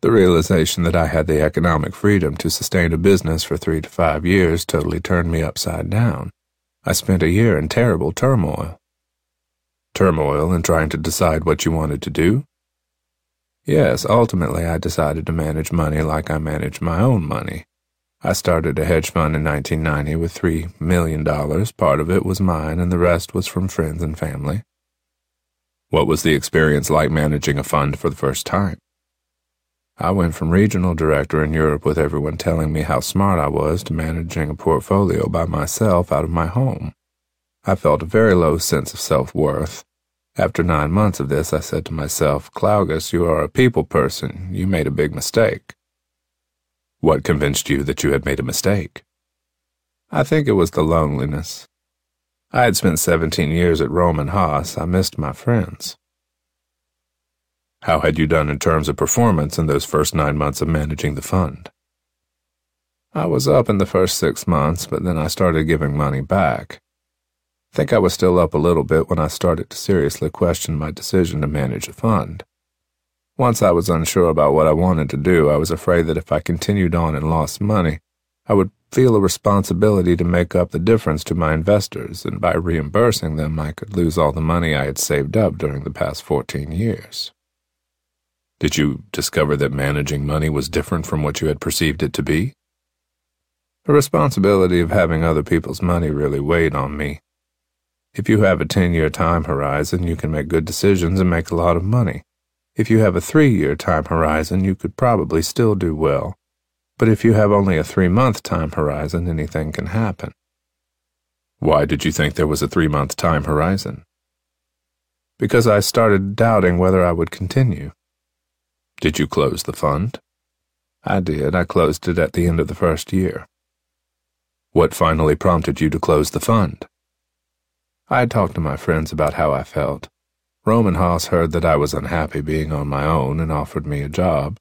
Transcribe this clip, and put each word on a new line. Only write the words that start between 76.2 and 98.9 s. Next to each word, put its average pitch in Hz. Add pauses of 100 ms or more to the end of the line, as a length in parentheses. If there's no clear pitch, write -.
I 78
continued 87
on 82
and 76
lost 80
money, 92 (480)
I -
would 98 (220)
feel 127
a 107
responsibility 98
to 85
make 87
up 90
the -
difference 87
to 82
my 80
investors, 87
and -
by 85
reimbursing 85
them, 78
I 78
could -
lose 85
all 76
the 76
money 80
I 69
had 67
saved 71
up 101
during 69
the 69
past 73
fourteen 71
years. - (1300)
Did 78
you 73
discover 73
that 69
managing 71
money 78
was 71
different 82
from 78
what 73
you 78
had 73
perceived 78
it 73
to -
be? 80 (1300)
The -
responsibility 101
of 82
having 82
other 80
people's -
money 87
really 71
weighed 78
on 71
me. 73 (920)
If -
you 107
have 92
a 80
ten-year 85